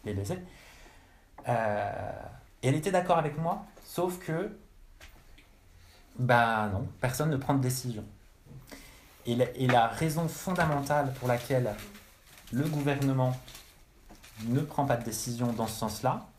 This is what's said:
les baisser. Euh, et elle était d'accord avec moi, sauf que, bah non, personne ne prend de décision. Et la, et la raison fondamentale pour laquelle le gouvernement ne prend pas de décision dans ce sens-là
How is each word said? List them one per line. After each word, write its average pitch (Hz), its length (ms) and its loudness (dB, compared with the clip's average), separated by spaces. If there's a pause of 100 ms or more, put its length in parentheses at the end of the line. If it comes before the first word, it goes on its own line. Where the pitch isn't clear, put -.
les 104 100 -4
baisser. 101 260 -4 (1080)
Euh, 104 640 -2 (500)
et 127 60 2
elle 135 80 4
était 160 160 0
d'accord 180 260 4
avec 151 200 0
moi, 165 260 -2 (200)
sauf 180 360 -2
que, 185 360 -4 (1600)
bah 117 540 4
non, 107 160 -2 (140)
personne 151 280 0
ne 139 80 2
prend 139 180 2
de 135 60 4
décision. 123 440 -2 (1200)
Et 117 100 0
la, 123 200 4
et 127 100 0
la 123 220 6
raison 160 400 0
fondamentale 147 920 0
pour 123 80 -2
laquelle 120 480 0 (800)
le 127 120 0
gouvernement 135 680 2 (1080)
ne 123 180 2
prend 147 240 -2
pas 131 120 2
de 117 60 -6
décision 120 480 -2
dans 110 160 -2
ce - 80 -6
sens-là 127 520 -2 (120)